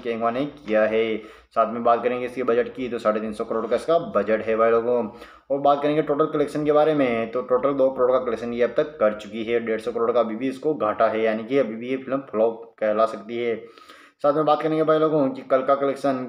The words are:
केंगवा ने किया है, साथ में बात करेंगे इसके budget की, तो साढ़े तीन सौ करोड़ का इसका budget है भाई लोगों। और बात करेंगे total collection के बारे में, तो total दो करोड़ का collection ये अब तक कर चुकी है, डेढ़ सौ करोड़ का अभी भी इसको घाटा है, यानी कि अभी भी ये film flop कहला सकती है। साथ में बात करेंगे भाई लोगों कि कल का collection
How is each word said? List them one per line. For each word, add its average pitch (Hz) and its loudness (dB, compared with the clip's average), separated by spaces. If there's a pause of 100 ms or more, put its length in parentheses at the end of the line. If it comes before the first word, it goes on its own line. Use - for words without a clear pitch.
केंगवा 117 -2
ने 131 -2
किया 107 0
है, 110 0 (340)
साथ 110 0
में 120 -6
बात 117 4
करेंगे 123 -2
इसके 127 -6
budget 117 0
की, 127 -8
तो 113 -6
साढ़े 107 0
तीन 110 -6
सौ 113 -6
करोड़ 113 -4
का 117 0
इसका 165 2 (160)
budget 104 0
है 113 -2
भाई 113 4
लोगों। 117 2 (460)
और 139 -2
बात 143 2
करेंगे 151 2
total 147 0
collection 151 0
के 147 4
बारे 151 4
में, 117 0
तो 123 -2
total 131 2
दो 131 4
करोड़ 127 2
का 131 4
collection 120 -4
ये 120 -2
अब 113 2
तक - 0
कर 104 2
चुकी 110 -10
है, 117 0
डेढ़ 113 -2
सौ 123 -6
करोड़ 117 0
का 120 2
अभी 110 -2
भी 131 -4
इसको 147 -2
घाटा 107 2
है, 110 -2
यानी 110 0
कि 131 0
अभी 113 0
भी 120 -8
ये 131 -2
film 131 -6 (120)
flop 113 0 (180)
कहला 107 2
सकती 110 -8
है। 117 -2 (680)
साथ 143 2
में 156 0
बात 151 2
करेंगे 156 0
भाई 156 4
लोगों 151 2
कि 131 -10
कल 131 2
का 139 2
collection 135 -2